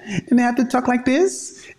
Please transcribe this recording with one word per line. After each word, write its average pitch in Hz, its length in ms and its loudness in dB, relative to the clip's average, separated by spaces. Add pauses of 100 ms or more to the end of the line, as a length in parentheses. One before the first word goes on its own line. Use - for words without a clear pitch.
and 214 340 0
they 247 40 4
have 240 120 0
to 247 100 2
talk 254 220 -2
like 247 180 0
this, - 600 0 (140)